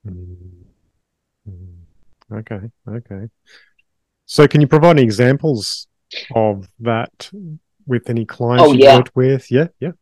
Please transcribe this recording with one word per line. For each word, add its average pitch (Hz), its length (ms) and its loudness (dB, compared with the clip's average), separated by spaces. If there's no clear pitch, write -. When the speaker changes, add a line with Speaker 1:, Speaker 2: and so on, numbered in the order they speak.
Speaker 1:
Mm. 90 320 -18
Mm. 90 280 -20
Okay, 107 400 -14
okay. 107 400 -14
So 147 220 2
can 151 140 2
you 143 60 2
provide 156 300 4
any 135 60 4
examples 123 800 -2
of 104 340 -2
that 117 500 -8
with 123 240 -6
any 117 160 -4
clients 123 380 0
Speaker 2:
Oh, 151 80 6
Speaker 1:
you've 127 100 2
Speaker 2:
yeah. 135 160 8
Speaker 1:
worked - 180 -2
with? 127 360 -2
Yeah, 143 160 0
yeah. 165 120 -8